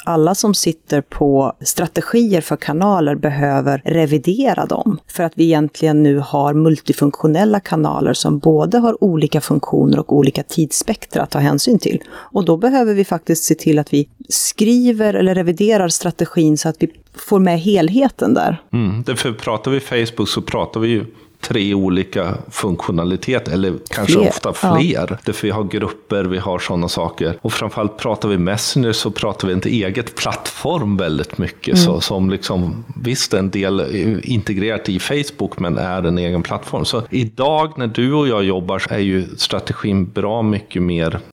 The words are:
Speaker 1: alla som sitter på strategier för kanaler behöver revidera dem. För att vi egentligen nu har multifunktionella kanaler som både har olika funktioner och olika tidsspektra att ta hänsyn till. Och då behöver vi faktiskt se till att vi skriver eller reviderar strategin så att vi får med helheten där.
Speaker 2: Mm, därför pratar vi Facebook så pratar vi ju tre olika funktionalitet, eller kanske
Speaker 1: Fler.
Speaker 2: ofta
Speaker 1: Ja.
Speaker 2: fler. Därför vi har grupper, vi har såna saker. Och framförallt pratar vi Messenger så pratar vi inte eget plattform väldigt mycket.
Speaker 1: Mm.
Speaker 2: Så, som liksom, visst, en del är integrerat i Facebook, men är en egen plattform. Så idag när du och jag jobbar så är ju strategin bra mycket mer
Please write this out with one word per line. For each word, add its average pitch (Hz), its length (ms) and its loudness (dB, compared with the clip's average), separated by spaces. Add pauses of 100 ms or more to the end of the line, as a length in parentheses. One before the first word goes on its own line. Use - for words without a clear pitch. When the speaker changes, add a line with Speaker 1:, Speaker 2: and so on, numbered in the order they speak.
Speaker 1:
alla 165 300 2
som 208 200 2
sitter 151 460 -2
på 139 600 2
strategier 180 800 0
för 151 160 -4
kanaler 160 580 2
behöver 139 720 0
revidera 160 800 2
dem. - 320 -2 (100)
För - 140 -4
att 165 120 -2
vi 160 100 4
egentligen 156 580 4
nu 143 160 6
har 143 360 0
multifunktionella 160 1080 2
kanaler 156 520 0
som 156 260 0
både 160 400 4
har 233 260 2
olika 156 360 2
funktioner 143 580 2
och - 180 0
olika 143 260 4
tidsspektra - 800 -2
att - 80 -6
ta - 80 -4
hänsyn 143 400 2
till. - 240 -2 (100)
Och - 320 -4
då 165 120 4
behöver 233 380 2
vi 196 100 2
faktiskt 165 400 -2
se 156 100 2
till 151 240 0
att 147 140 -2
vi 143 160 2 (200)
skriver 220 840 2
eller 190 200 2
reviderar 185 540 2
strategin 165 720 0
så 165 100 -2
att 160 100 -4
vi 160 100 0 (260)
får - 240 0
med 175 220 4
helheten 202 760 2
där. - 280 0 (100)
Speaker 2:
Mm, 110 340 0
därför 123 260 -2
pratar 110 380 -4
vi 135 100 2
Facebook 113 480 -2
så 104 140 -2
pratar 107 380 -4
vi 113 80 2
ju 113 160 0 (360)
tre 101 340 0
olika 95 600 0 (160)
funktionalitet, 92 1000 -2
eller 92 260 0 (140)
kanske 104 300 0
Speaker 1:
Fler. 104 100 4
Speaker 2:
ofta - 240 -4 (100)
Speaker 1:
Ja. 175 160 2
Speaker 2:
fler. 110 460 0
Därför 107 220 -4
vi 101 40 2
har 107 140 -2
grupper, 101 600 -4
vi 92 140 -2
har 92 200 -4
såna 87 300 -2
saker. 82 540 -2
Och 110 100 -4
framförallt 104 440 -4
pratar 110 320 -4
vi 101 100 0
Messenger 110 540 0
så - 180 -2
pratar 98 380 -4
vi 92 60 0
inte 95 140 -2
eget 107 460 -4
plattform 123 800 -4
väldigt 80 420 -2
mycket. - 360 -4
Speaker 1:
Mm. 180 120 6
Speaker 2:
Så, 85 140 0
som 95 300 -2
liksom, 95 540 -4 (180)
visst, 120 320 -2
en 95 160 0
del 95 300 -2
är 92 500 -2
integrerat 107 580 -2
i 92 100 -2
Facebook, 139 600 -4
men 87 200 -2
är 92 240 -4
en 87 160 0
egen 87 240 -2
plattform. - 420 -6
Så 113 260 -4
idag 139 640 0
när 127 100 -4
du 120 280 0
och 147 140 2
jag 107 160 2
jobbar 95 340 -2
så - 160 -6
är 110 40 -2
ju 95 280 0 (100)
strategin 98 720 -2
bra 104 320 -2
mycket 101 400 -2
mer 85 360 0 (140)